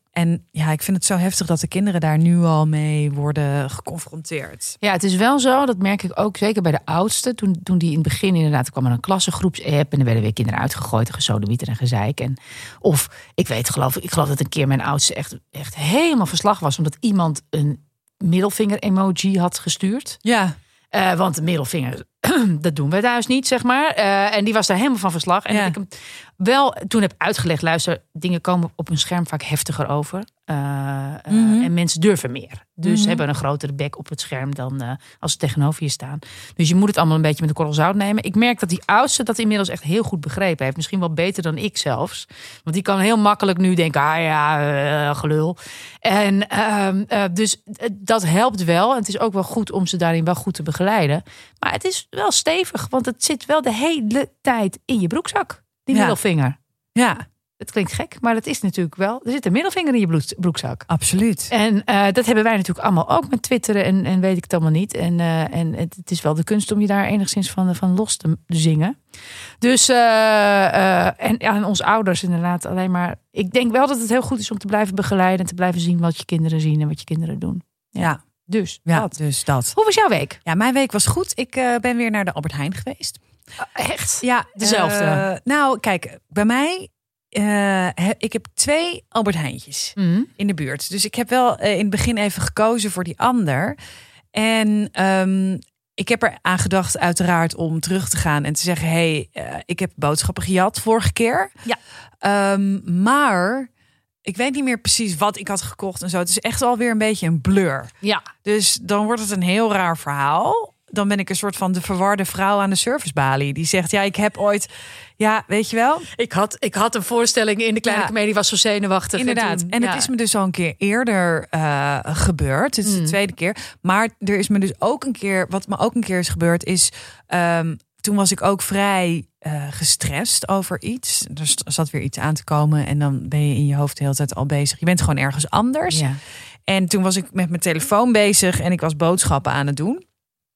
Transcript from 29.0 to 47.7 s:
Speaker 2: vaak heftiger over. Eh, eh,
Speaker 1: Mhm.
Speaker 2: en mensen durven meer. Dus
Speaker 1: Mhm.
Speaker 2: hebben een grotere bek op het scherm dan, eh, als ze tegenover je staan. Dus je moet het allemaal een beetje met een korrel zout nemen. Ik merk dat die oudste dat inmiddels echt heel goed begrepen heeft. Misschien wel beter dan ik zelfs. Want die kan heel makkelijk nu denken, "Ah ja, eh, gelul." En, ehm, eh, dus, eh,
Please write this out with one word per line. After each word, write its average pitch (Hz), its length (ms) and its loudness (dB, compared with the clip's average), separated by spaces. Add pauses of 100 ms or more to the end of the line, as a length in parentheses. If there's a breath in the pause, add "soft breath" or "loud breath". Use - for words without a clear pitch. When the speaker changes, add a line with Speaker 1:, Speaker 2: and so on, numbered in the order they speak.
Speaker 2:
vaak 156 160 -6
heftiger 151 460 -4
over. 151 360 -4 (200)
Eh, 156 120 -4 (680)
eh, 185 80 -4
Speaker 1:
Mhm. 220 300 6
Speaker 2:
en 208 120 2
mensen 170 260 0
durven 165 320 2
meer. - 320 -14 (100)
Dus 202 260 0
Speaker 1:
Mhm. 202 80 4
Speaker 2:
hebben 151 200 0
een 147 60 0
grotere 143 400 -4
bek 143 240 -6
op - 100 -16
het 151 120 -10
scherm 135 340 -6
dan, 135 260 -6
eh, 120 100 -6 (280 loud breath)
als 156 140 -4
ze - 60 -6
tegenover 151 440 0
je 151 60 -2
staan. 139 300 -8 (360 loud breath)
Dus 160 140 2
je 170 60 4
moet 196 140 6
het 202 80 -2
allemaal 160 200 4
een 160 60 2
beetje 151 180 0
met 160 80 0
een 151 60 0
korrel 151 200 -2
zout 160 200 2
nemen. 202 300 0
Ik 190 100 -4
merk 233 260 2
dat 190 80 -2
die 175 160 -4
oudste 247 380 2
dat 220 160 -2
inmiddels 214 300 0
echt - 140 -8
heel 185 200 0
goed 180 180 -4
begrepen 165 440 -2
heeft. 135 120 -2
Misschien 185 240 -4
wel 170 120 -2
beter 175 300 -2
dan 160 160 -4
ik 202 180 -4
zelfs. 135 500 -4 (360 loud breath)
Want 160 140 -4
die 196 80 -2
kan 196 140 2
heel 214 200 4
makkelijk 208 400 2
nu 185 160 4
denken, 160 260 2
"Ah 156 220 2
ja, 151 380 2 (500)
eh, 143 60 -2
gelul." 156 400 0 (440 loud breath)
En, 202 480 2
ehm, 202 600 0
eh, 202 240 0
dus, 202 320 -2
eh, 220 280 -10